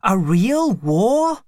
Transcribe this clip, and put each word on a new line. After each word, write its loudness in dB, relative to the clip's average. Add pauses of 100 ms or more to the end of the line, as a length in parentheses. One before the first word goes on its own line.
A 0
real 0
war? 0